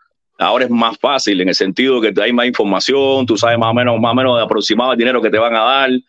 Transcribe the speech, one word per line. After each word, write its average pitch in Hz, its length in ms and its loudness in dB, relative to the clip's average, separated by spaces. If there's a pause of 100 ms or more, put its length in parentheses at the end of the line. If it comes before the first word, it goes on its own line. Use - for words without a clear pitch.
(380)
Ahora 110 260 0
es 120 60 -4
más 113 280 0
fácil 120 420 0
en 92 80 0
el 87 60 0
sentido 123 460 0
de 110 120 0
que 98 100 0
hay 120 100 0
más 120 140 0
información, 135 800 0
tú 113 100 0
sabes 117 220 0
más 113 120 0
o 113 40 -2
menos, 120 260 0
más 117 120 0
o - 20 -2
menos 127 240 2
de 110 60 0
aproximado 113 480 0
el 120 60 0
dinero 120 240 0
que 110 80 0
te 107 80 2
van 117 160 2
a 110 80 0
dar, 131 280 2 (180)